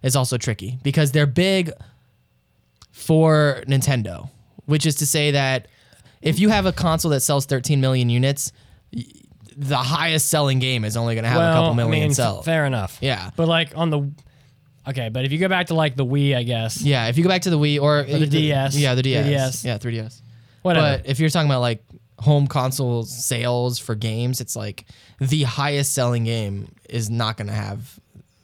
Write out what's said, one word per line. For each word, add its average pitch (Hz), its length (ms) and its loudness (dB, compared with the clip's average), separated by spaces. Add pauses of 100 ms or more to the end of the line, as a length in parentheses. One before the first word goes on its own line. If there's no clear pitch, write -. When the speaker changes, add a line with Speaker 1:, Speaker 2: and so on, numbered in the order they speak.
Speaker 1:
is 131 120 0
also 127 220 0
tricky 117 460 -6
because 143 280 2
they're 147 140 4
big 175 460 2 (1200)
for 156 760 2
Nintendo, 131 600 -2 (360)
which 151 200 0
is 151 100 2
to 151 100 -4
say 147 260 2
that 135 360 0 (540)
if 160 180 0
you 208 100 6
have 202 160 4
a 185 60 2
console 165 400 0
that 135 100 2
sells 139 240 0
thirteen 139 360 0
million 127 280 2
units, 131 420 0 (420)
y-, 120 100 -8 (540)
the 139 200 -2
highest 156 520 0
selling 139 300 2
game 127 240 0
is 110 140 -4
only 117 180 -2
gonna 113 140 -2
have 123 80 2
Speaker 2:
Well, 165 140 4
Speaker 1:
a - 40 2
couple 165 200 4
million 151 180 2
Speaker 2:
I 151 120 2
mean, 151 60 2
f-, 139 40 0
Speaker 1:
sell. 117 260 0
Speaker 2:
fair 160 240 0
enough. 117 360 -4
Speaker 1:
Yeah. 98 340 -4
Speaker 2:
But, 165 120 0
like, 165 280 0
on 165 140 0
the, 143 220 -2 (760)
okay, 123 220 -4
but 127 160 -4
if 135 60 -2
you 156 80 -2
go 190 80 2
back 180 200 0
to, 170 60 -4
like, 156 220 0
the 135 100 0
Wii, 143 300 2
I 120 80 0
guess. 113 380 -4
Speaker 1:
Yeah, 127 260 2
if 120 100 0
you 165 60 4
go 180 60 2
back 185 140 0
to 185 60 -2
the 160 100 2
Wii 147 220 2
or 147 180 2
Speaker 2:
Or 139 40 -2
the 147 240 0
D 151 240 2
S. 135 240 0
Speaker 1:
Yeah, 139 200 2
the 127 80 0
D 131 120 0
S. 110 80 2
Speaker 2:
The 143 60 2
D 143 60 2
S. 131 300 -2
Speaker 1:
Yeah, 117 120 -4
three 120 160 -6
D 113 60 -4
S. 110 220 -12 (400)
Speaker 2:
Whatever. 156 360 2
Speaker 1:
But - 120 -8
if 135 100 -2
you're 156 100 4
talking 151 200 2
about, 131 120 2
like, 120 220 -2 (360)
home 143 280 4
console 127 560 -2
sales 123 720 -2
for - 160 -6
games, 113 460 -4
it's - 160 -8
like 104 300 -10 (340)
the 139 240 0
highest 143 500 -2
selling 120 300 0
game 107 460 -4 (200)
is 113 200 -4
not 113 260 -2
gonna 104 160 -8
have 104 480 -8 (440)